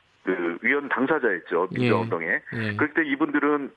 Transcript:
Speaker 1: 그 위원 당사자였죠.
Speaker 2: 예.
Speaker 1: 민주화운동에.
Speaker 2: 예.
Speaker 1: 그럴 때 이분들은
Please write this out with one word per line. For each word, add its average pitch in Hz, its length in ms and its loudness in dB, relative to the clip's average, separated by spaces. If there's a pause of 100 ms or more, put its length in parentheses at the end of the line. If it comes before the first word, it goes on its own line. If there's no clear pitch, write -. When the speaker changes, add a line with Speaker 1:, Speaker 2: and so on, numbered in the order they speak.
(240)
Speaker 1:
그 87 380 -2
위원 135 280 0
당사자였죠. 104 840 0
Speaker 2:
예. - 80 -4
Speaker 1:
민주화운동에. 113 460 2
Speaker 2:
예. 110 500 -4
Speaker 1:
그럴 147 180 0
때 160 120 2
이분들은 143 720 0